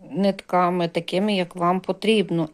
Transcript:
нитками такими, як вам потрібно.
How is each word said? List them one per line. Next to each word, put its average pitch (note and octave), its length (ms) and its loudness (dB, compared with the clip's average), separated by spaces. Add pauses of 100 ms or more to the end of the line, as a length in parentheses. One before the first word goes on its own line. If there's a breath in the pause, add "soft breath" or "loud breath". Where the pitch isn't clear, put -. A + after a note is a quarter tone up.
(120)
нитками F3+ 760 0
такими, F3+ 480 -2
як F3+ 200 -2
вам F3+ 240 0
потрібно. F#3 760 0